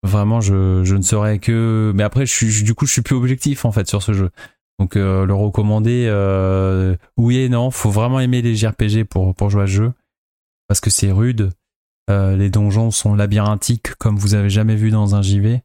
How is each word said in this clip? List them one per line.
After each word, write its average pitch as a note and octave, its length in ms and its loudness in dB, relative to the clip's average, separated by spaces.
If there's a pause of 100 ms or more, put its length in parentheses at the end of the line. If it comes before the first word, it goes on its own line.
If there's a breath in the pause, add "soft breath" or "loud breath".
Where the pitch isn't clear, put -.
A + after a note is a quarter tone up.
Vraiment, G#2 380 0
je, F#2+ 420 2
je F#2+ 140 2
ne G2 60 0
saurais G#2 380 0
que, A2+ 540 0
mais G2+ 100 2
après, B2+ 200 0
je A#2+ 80 -4
suis, A2+ 180 0
je, G#2 140 0
du A2+ 100 0
coup, D3 120 -2
je - 60 -2
suis A#2+ 100 0
plus C3+ 140 0
objectif, C3 500 -2
en G#2+ 60 0
fait, G2 140 0
sur G#2 160 -4
ce G#2+ 120 -2
jeu. F#2+ 160 0 (480 loud breath)
Donc, F#2+ 180 -2
euh, F#2+ 300 0
le G2 80 0
recommander, G#2+ 760 0
euh, F#2+ 880 0 (220 soft breath)
oui A#2+ 220 2
et B2+ 100 0
non, B2 200 0
faut A#2 200 -2
vraiment A#2 280 0
aimer B2+ 220 0
les A#2 160 0
J A2 120 0
R G#2+ 60 -2
P G#2+ 140 -2
G G#2+ 160 0
pour, F#2 300 -2
pour G2+ 160 -2
jouer G2+ 140 0
à - 20 0
ce F#2+ 60 -2
jeu, A2 200 0 (760)
parce G2+ 120 0
que - 80 -2
c'est G2 240 0
rude. A2 380 0 (580)
Euh, G2 260 2
les G2 140 0
donjons G#2 420 0
sont G#2 240 0
labyrinthiques, G#2 840 -2
comme G#2+ 200 -2
vous G2+ 160 0
avez G2+ 160 2
jamais G#2+ 280 2
vu G#2+ 140 2
dans G#2 240 2
un G2+ 60 2
J G2+ 180 2
V. A2+ 260 0